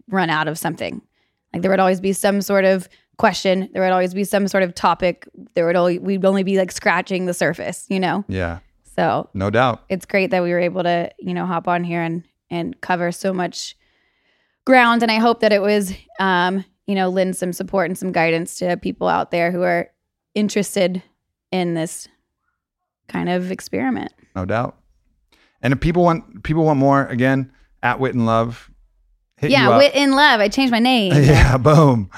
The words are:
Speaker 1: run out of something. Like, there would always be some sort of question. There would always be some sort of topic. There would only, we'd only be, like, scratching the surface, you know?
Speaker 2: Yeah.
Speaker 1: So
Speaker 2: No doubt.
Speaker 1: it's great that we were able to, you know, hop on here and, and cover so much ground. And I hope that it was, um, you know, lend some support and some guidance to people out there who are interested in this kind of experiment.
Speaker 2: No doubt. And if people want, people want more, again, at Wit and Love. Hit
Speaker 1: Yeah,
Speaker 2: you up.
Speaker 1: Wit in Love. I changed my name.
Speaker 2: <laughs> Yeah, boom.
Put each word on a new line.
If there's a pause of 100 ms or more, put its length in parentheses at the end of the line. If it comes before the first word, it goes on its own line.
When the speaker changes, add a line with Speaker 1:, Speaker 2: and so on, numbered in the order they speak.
Speaker 1:
run
out
of
something. (520)
Like,
there
would
always
be
some
sort
of (280)
question.
There
would
always
be
some
sort
of
topic. (280)
There
would
only,
we'd
only
be,
like,
scratching
the
surface,
you
know?
Speaker 2:
Yeah. (360)
Speaker 1:
So
Speaker 2:
No
doubt.
Speaker 1:
it's
great
that
we
were
able
to,
you
know,
hop
on
here
and, (280)
and
cover
so
much (920)
ground.
And
I
hope
that
it
was, (260)
um, (220)
you
know,
lend
some
support
and
some
guidance
to
people
out
there
who
are (460)
interested (500)
in
this (1000)
kind
of
experiment. (240)
Speaker 2:
No
doubt. (880)
And
if
people
want,
people
want
more,
again, (320)
at
Wit
and
Love. (680)
Hit
Speaker 1:
Yeah,
Speaker 2:
you
up.
Speaker 1:
Wit
in
Love.
I
changed
my
name.
Speaker 2:
<laughs>
Yeah,
boom.